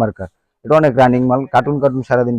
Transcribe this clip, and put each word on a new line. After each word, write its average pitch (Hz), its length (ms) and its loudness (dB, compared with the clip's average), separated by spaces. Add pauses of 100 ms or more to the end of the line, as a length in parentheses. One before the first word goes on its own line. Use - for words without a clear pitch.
মার্কার, 95 280 -6 (340)
এটা 143 160 0
অনেক 147 200 2
রানিং 127 300 2
মাল, 127 100 0 (140)
কার্টুন 131 280 0
কার্টুন 131 260 -2
সারাদিন 120 300 -2